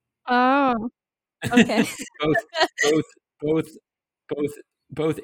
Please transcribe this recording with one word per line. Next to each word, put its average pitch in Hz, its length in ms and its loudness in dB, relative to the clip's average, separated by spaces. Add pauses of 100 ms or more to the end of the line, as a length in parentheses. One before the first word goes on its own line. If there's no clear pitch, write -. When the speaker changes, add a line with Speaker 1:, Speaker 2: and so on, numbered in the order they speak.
(280)
Speaker 1:
Oh, 247 600 2 (640)
okay. 226 320 4 (200)
Speaker 2:
<laughs> - 180 -14
Both, 311 160 0 (460)
both, 302 200 2 (380)
both, 156 240 0 (640)
both, 147 220 -4 (380)
both 156 340 -2